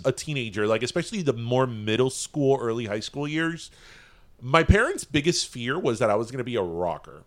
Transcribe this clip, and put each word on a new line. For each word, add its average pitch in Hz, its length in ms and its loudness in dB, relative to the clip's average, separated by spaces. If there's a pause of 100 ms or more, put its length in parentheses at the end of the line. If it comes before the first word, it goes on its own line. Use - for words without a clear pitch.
a 135 80 2
teenager, 113 540 -4
like, 110 160 2
especially 175 400 -4
the 139 120 2
more 123 320 0
middle 113 440 0
school, 135 500 0
early 117 260 -4
high 104 140 -4
school 143 280 -8
years, 165 420 -4 (680)
my 143 220 4
parents' 233 420 4
biggest 151 440 0
fear 123 300 -4
was 117 200 0
that 113 120 4
I 101 40 4
was 110 160 0
gonna 131 140 -6
be 120 120 -4
a 104 60 2
rocker. 85 640 -4